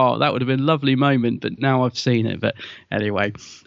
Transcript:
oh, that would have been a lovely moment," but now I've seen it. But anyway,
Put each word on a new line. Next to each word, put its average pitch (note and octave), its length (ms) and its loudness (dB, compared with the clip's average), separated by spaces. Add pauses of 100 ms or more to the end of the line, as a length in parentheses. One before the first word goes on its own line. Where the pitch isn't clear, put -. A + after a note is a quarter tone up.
(140)
oh, A2+ 60 -2
that C#3+ 120 2
would B2+ 100 -2
have B2 60 -2
been C3 140 0
a - 20 -2
lovely C#3+ 320 2
moment," B2+ 460 2
but - 180 -6
now C3 260 2
I've B2 120 -4
seen A#2 280 0
it. G2+ 140 -4
But A2 160 -2 (360)
anyway, G#2 420 -2 (340)